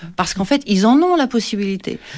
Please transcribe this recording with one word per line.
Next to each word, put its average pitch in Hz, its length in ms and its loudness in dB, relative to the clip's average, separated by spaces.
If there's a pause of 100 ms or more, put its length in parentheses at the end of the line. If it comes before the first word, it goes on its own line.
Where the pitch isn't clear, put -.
(140)
Parce 170 180 -4
qu'en 196 120 -4
fait, 285 220 0
ils 202 200 2
en 240 160 6
ont 359 140 2
la 277 100 2
possibilité. 202 720 -4 (200)